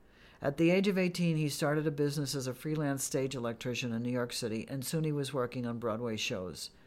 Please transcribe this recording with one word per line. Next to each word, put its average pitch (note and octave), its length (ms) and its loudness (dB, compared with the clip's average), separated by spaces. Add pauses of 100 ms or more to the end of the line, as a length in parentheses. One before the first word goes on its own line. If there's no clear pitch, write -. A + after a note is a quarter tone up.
(420)
At C#3+ 140 0
the E3 140 6
age F#3+ 180 4
of F#3 80 2
eighteen, F3 400 2
he D#3 140 2
started D3+ 360 2
a D#3 60 2
business C#3+ 420 0
as C3 120 -2
a B2+ 80 -2
freelance D3 500 0
stage C3+ 320 0
electrician A#2 560 -2
in A2+ 100 -2
New B2 80 -2
York A#2+ 220 0
City, A2+ 360 -2
and C3+ 160 -6
soon D#3+ 200 0
he D#3 80 2
was C#3+ 220 -2
working B2 320 -2
on A#2 120 -4
Broadway A2+ 380 0
shows. F#2 540 -4 (160)